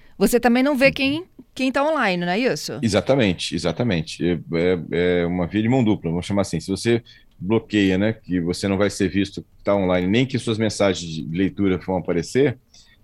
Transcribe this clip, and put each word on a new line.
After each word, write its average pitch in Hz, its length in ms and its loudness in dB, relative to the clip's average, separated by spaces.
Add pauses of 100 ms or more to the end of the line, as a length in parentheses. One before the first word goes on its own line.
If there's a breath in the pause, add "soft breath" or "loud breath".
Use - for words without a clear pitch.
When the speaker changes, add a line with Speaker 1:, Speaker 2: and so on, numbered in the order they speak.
(180 soft breath)
Speaker 1:
Você 202 220 4
também 240 220 4
não 285 160 2
vê 269 100 6
Speaker 2:
Uhum. 269 60 4
Speaker 1:
quem, 285 300 -2 (320)
quem 262 160 0
tá 277 120 0
online, 233 400 0
não 175 80 0
é 180 60 0
isso? 160 460 -2
Speaker 2:
Exatamente, 104 720 2
exatamente. 85 680 -2
É, 85 160 0 (520)
é, 90 300 2
é 87 40 0
uma 87 220 -2
via 104 160 0
de 113 60 0
mão 131 140 4
dupla, 95 280 0
vamos 87 140 -4
chamar 98 180 0
assim. 85 160 -4
Se - 100 -8
você 117 320 0 (380 soft breath)
bloqueia, 101 580 2
né, 104 160 0
que 90 260 -4
você 87 280 -2
não 98 100 0
vai 98 140 0
ser 98 160 0
visto 95 340 -2
que - 220 -20
tá 101 120 2
online, 92 300 2
nem 117 220 2
que 131 100 -4
suas 113 220 -4
mensagens 98 520 0
de 80 120 -8 (120)
leitura 92 440 0
vão 92 180 -4
aparecer, 90 600 -2 (440 soft breath)